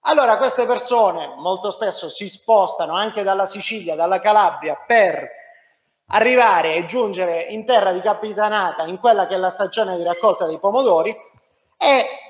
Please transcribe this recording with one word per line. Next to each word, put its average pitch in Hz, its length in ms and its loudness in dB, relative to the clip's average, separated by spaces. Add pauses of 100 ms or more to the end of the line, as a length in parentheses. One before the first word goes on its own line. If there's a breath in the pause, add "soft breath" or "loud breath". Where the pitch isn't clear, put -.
Allora 254 360 2
queste 247 300 -2
persone 208 680 0
molto 185 340 -6
spesso 185 380 -8
si 196 200 -12
spostano 180 680 0
anche 214 260 -4
dalla 196 240 0
Sicilia, 190 480 -8
dalla 170 240 0
Calabria, 185 680 0
per 214 460 2 (800 soft breath)
arrivare 214 680 4
e 170 120 -4
giungere 180 640 -2
in 214 140 -10
terra 214 280 4
di 185 80 -4
Capitanata 208 840 -2
in 185 120 -8
quella 208 300 4
che 190 80 -2
è - 20 -2
la 185 120 0
stagione 190 460 -2
di 170 60 -4
raccolta 175 440 0
dei 160 120 -6
pomodori 208 580 2 (600)
e 254 280 4 (220)